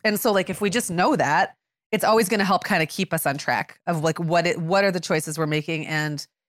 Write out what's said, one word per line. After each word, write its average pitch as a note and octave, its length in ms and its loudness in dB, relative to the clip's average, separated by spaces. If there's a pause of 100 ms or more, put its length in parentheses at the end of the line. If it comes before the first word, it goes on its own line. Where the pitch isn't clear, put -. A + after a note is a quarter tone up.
And G#3 140 0
so, A3+ 120 2
like, F#3+ 180 2
if F#3+ 120 -8
we G3+ 80 0
just A#3 220 -2
know F#3+ 240 2
that, D#3 400 0 (360)
it's - 120 0
always A3 260 4
gonna G3+ 160 0
help F#3 200 2
kinda E3+ 200 0
keep - 280 -4
us D#3+ 120 -2
on C#3 120 0
track - 500 -4
of, E3 160 0
like, D#3+ 160 0
what E3+ 260 2
it, E3+ 140 0
what F3+ 240 2
are G3 80 2
the F3+ 80 -2
choices D#3 380 -2
we're D#3+ 100 0
making D3+ 400 -4
and D3+ 380 -4 (240)